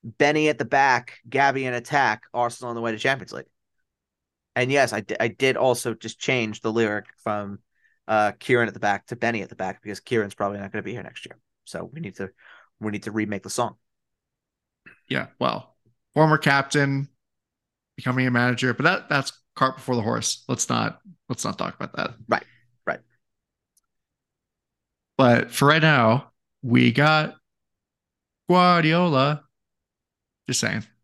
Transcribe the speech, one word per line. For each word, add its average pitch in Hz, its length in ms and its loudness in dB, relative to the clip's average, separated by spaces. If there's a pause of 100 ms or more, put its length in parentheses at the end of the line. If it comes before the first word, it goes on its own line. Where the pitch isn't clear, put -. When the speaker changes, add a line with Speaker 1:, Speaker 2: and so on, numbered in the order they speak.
Speaker 1:
Benny 151 460 0
at 147 80 -2
the 131 80 -6
back, 135 540 0 (100)
Gabby 135 360 0
in 123 100 -4
attack, 120 480 0 (100)
Arsenal 120 380 -4
on 117 40 -8
the 117 60 -8
way 117 100 -2
to 107 60 -6
Champions 135 340 -4
League. - 140 -12 (1080)
And 127 160 0
yes, 139 200 2
I 107 100 -4
di-, 104 180 -8
I 120 80 0
did 131 280 0
also 123 380 0
just - 260 -14
change 117 420 -2
the 113 100 -4
lyric 107 340 0 (180)
from, 101 360 -6 (480)
uh, 107 300 2
Kieran 120 300 0
at 101 60 -8
the - 80 -12
back 101 260 -2
to 123 80 -10
Benny 117 260 -2
at 92 80 -10
the - 60 -20
back, 95 260 -8
because 101 200 -12
Kieran's 107 340 -4
probably 101 240 -6
not 95 120 -12
gonna 104 120 -8
be 98 80 -10
here 110 120 -12
next - 220 -18
year. - 140 -20 (240)
So 87 280 -12
we 160 100 -16
need 101 160 -14
to, 95 140 -10 (480)
we 107 120 -6
need 101 120 -8
to 107 80 -8
remake 104 320 -4
the - 60 -16
song. - 280 -6 (1300)
Speaker 2:
Yeah, - 200 -4 (120)
well, - 380 -4 (360)
former 156 240 4
captain, 139 680 0 (880)
becoming 127 320 -2
a 127 40 0
manager, 123 420 0
but 127 100 -4
that, 175 260 0
that's 143 220 -2 (240)
cart 131 220 0
before - 180 -4
the 117 60 -2
horse. 113 480 -4
Let's 123 180 -4
not, 113 320 -2 (300)
let's - 160 -8
not - 120 -6
talk - 180 -6
about - 200 -12
that. - 200 -6 (120)
Speaker 1:
Right, - 160 -2 (420)
right. - 140 -4 (2250)
Speaker 2:
But 120 340 4
for - 160 4
right 156 140 6
now, 135 500 4 (320)
we 123 280 4
got 156 440 2 (1120)
Guardiola. 170 960 4 (1040)
Just 127 120 -2
saying. 107 240 -2 (200)